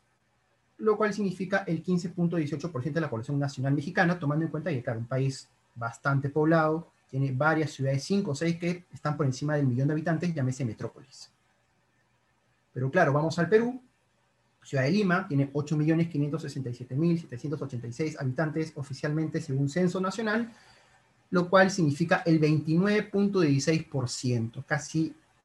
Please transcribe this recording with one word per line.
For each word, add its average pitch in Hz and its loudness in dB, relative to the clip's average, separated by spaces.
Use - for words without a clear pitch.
lo 214 2
cual 208 0
significa 196 -2
el 165 -2
quince 180 0
punto 170 0
dieciocho 156 -2
por 120 -6
ciento 151 -4
de 165 2
la 151 -2
población 135 -4
nacional 139 -2
mexicana, 170 2
tomando 151 -2
en 160 -4
cuenta 160 -6
que, 135 -2
claro, 117 -4
un 117 -8
país 131 -2
bastante 139 -2
poblado, 156 2
tiene 135 -2
varias 151 2
ciudades, 135 -2
cinco 196 0
o 135 -2
seis, 165 0
que 175 -4
están 147 -4
por 147 0
encima 147 0
del 143 2
millón 131 2
de 156 0
habitantes, 160 -2
llámese 131 -2
Metrópolis. - -10
Pero 135 -2
claro, 165 4
vamos 156 0
al 165 2
Perú. 233 2
Ciudad 135 0
de 147 2
Lima 196 2
tiene 139 0
ocho 147 -2
millones 160 2
quinientos 147 -2
sesenta 135 -8
y 120 -8
siete 123 -10
mil 165 2
setecientos 147 -8
ochenta 120 -8
y 113 -8
seis 156 -4
habitantes 151 -2
oficialmente 151 -4
según 139 -2
censo 180 0
nacional, 220 -2
lo 180 2
cual 190 6
significa 165 2
el 160 6
veintinueve 156 4
punto 202 2
dieciséis 156 4
por 123 -4
ciento, 123 -2
casi 156 -2